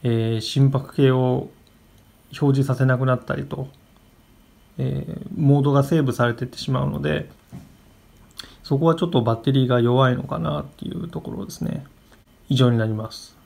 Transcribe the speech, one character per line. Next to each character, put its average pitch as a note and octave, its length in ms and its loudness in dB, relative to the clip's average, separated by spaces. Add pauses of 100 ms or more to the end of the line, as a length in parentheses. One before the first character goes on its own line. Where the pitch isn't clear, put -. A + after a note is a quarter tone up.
え A2+ 360 0
ー、 - 20 -4
心 C3+ 320 2
拍 C#3 240 -4
計 C3+ 160 4
を B2+ 380 0 (800)
表 C#3 260 2
示 C3+ 80 4
さ C3+ 100 0
せ C3 100 0
な B2+ 140 2
く C3 80 0
な B2+ 80 2
っ B2 100 -6
た - 120 -4
り C#3 80 -6
と、 C#3 240 -10 (1080)
え C3+ 300 -4
ー、 - 200 -12 (100)
モ C#3 240 4
ー - 20 0
ド C#3+ 80 2
が C#3 140 4
セ D#3+ 160 2
ー - 20 2
ブ C3 100 0
さ A#2+ 140 0
れ A#2 80 0
て A#2+ 100 -6
っ B2 40 -10
て - 100 -16
し - 140 -6
ま C3 100 -2
う C#3 80 -2
の C#3+ 100 -6
で、 D3+ 300 -4 (1300)
そ C#3 120 -2
こ D3+ 100 2
は E3 100 4
ち D#3+ 80 -2
ょ - 20 -2
っ - 40 -4
と C#3 120 2
バ A#2 120 2
ッ - 20 -6
テ C3+ 160 0
リ C3 140 4
ー - 20 -2
が B2 120 2
弱 B2+ 300 4
い B2 60 0
の - 80 -6
か - 160 -6
な D3 220 -4
っ - 20 -8
て - 240 -12
い - 40 -8
う - 160 -8
と - 120 -10
こ - 100 -12
ろ - 140 -10
で - 80 -14
す - 100 -10
ね。 - 240 -6 (600)
以 C#3 80 2
上 B2 160 4
に A#2 60 2
な A2+ 60 2
り A2 80 -2
ま G#2+ 200 -6
す。 - 340 -20